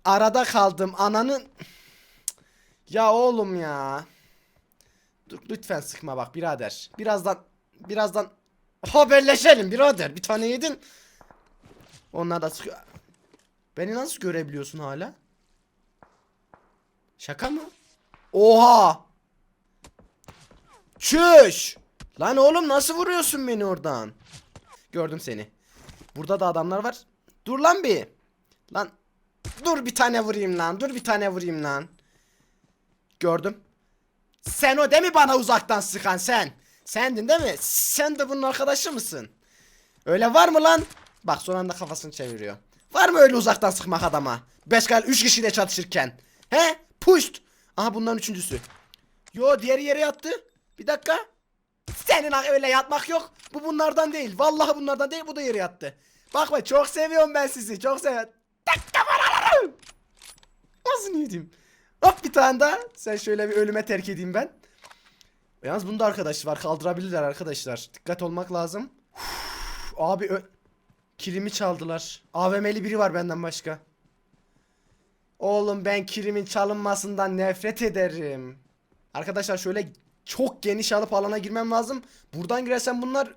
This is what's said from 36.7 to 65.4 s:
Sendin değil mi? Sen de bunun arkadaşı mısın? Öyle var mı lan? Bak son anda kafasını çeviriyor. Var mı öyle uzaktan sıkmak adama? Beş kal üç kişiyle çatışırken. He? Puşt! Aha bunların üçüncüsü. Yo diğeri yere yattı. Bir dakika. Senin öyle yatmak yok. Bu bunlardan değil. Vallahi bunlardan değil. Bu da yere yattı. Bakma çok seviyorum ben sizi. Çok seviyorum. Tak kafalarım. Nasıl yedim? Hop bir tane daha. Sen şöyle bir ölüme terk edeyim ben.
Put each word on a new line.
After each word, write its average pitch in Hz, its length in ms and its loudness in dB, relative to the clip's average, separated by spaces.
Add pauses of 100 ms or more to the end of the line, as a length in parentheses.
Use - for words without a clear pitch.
Sendin 233 440 -4
değil 330 140 4
mi? 220 180 -2
Sen - 580 -2
de 277 100 -2
bunun 277 140 -6
arkadaşı 277 500 -2
mısın? 151 360 -10 (800)
Öyle 220 280 2
var 339 140 8
mı 311 140 4
lan? 320 200 6 (420)
Bak 156 180 -2
son 185 120 -6
anda 185 180 -4
kafasını 156 400 -12
çeviriyor. 107 440 -12 (360)
Var - 160 4
mı 349 100 2
öyle 269 180 10
uzaktan 208 340 2
sıkmak 175 320 -4
adama? 139 380 -2 (260)
Beş 226 200 4
kal 226 160 4
üç 247 200 0
kişiyle 233 280 2
çatışırken. 180 680 -2 (320)
He? 320 280 2 (220)
Puşt! - 420 4 (340)
Aha 208 180 -2
bunların 226 240 -2
üçüncüsü. 180 400 -8 (760)
Yo 262 280 2
diğeri 262 220 0
yere 285 160 0
yattı. 294 300 -4 (480)
Bir 214 80 -18
dakika. 302 300 -2 (920)
Senin 302 260 2 (200)
öyle 277 160 2
yatmak 262 400 0
yok. 330 240 -4 (220)
Bu 294 100 -10
bunlardan 311 480 0
değil. 240 260 -8
Vallahi 302 380 2
bunlardan 277 340 -4
değil. 320 160 -10
Bu 302 100 -10
da 294 60 -8
yere 240 160 -4
yattı. 170 360 -8 (400)
Bakma 294 300 0
çok 277 240 2
seviyorum 311 460 2
ben 285 120 0
sizi. 226 340 -8
Çok 269 200 -2
seviyorum. 233 280 -4 (360)
Tak 330 140 0 (160)
kafalarım. - 800 2 (1120)
Nasıl 427 320 -2
yedim? 185 320 -8 (520)
Hop - 220 4
bir 254 80 -6
tane 262 280 4
daha. 302 180 2 (180)
Sen 214 200 -6
şöyle 208 340 -4
bir 208 60 -2
ölüme 208 280 0
terk 190 240 -4
edeyim 180 260 -8
ben. 254 180 -4 (1080)